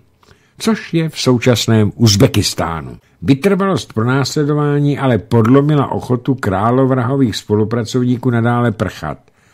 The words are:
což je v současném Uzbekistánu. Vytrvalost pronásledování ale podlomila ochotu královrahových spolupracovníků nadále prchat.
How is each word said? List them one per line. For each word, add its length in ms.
což 360
je 140
v 120
současném 720
Uzbekistánu. 1040
Vytrvalost 720
pronásledování 1080
ale 200
podlomila 760
ochotu 420
královrahových 1040
spolupracovníků 920
nadále 420
prchat. 460